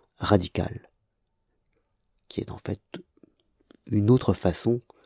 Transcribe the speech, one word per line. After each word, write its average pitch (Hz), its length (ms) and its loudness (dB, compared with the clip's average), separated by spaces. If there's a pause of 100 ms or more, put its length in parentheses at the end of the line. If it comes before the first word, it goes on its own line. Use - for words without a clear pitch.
(180)
radicale, - 720 0 (1400)
qui - 140 -8
est - 80 -10
en - 80 -12
fait - 240 -8 (1040)
une 107 240 2
autre 127 240 4
façon 113 480 0 (240)